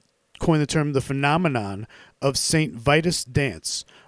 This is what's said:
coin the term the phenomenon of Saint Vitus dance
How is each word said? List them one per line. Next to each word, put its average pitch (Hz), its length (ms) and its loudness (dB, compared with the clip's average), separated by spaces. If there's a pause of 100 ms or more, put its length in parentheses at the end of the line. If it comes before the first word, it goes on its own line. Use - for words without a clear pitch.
(400)
coin 156 200 2
the 147 60 2
term 147 280 0
the 135 80 0
phenomenon 139 840 0 (360)
of 135 160 0
Saint 156 380 0
Vitus 156 500 2
dance 127 580 -2 (240)